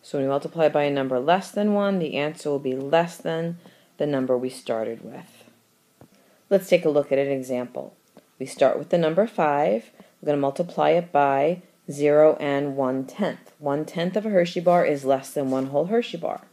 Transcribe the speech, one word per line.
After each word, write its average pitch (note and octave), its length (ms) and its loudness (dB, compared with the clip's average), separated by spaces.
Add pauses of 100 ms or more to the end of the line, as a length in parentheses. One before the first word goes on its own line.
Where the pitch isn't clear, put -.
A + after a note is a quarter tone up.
So - 140 -8
when C3+ 100 0
we - 20 0
multiply D3+ 400 0
by D3 140 2
a C#3+ 80 0
number C3 280 0
less F3 300 2
than G#3 240 0
one, G3+ 240 0
the D#3+ 180 -4
answer D3+ 340 -4
will C#3 100 0
be C3 160 -4
less D#3+ 420 0
than E3+ 400 -6 (400)
the D3 80 0
number C3 320 0
we B2+ 120 -4
started A2+ 560 -6
with. - 400 -18 (1040)
Let's F#3+ 180 2
take F3 160 4
a E3 60 2
look C#3+ 240 2
at C3+ 40 2
an C#3 140 0
example. B2+ 640 -6 (440)
We C3 60 -8
start - 320 2
with - 120 -8
the F3+ 80 2
number E3 280 2
five. E3 680 0 (300)
We're - 60 -4
gonna D3 140 0
multiply D3+ 480 0
it F3 240 0
by C#3+ 480 2 (280)
zero D3 500 6
and C#3+ 360 -2
one C3 300 -2
tenth. - 520 -8
One D3 280 -4
tenth F3+ 320 -4
of G#3 80 -2
a A3 40 -4
Hershey F3 300 0
bar F3 260 4
is C#3 200 -2
less C3+ 260 0
than C#3 180 -4
one C3 180 -2
whole C#3+ 180 0
Hershey A3+ 320 -4
bar. - 240 -6 (120)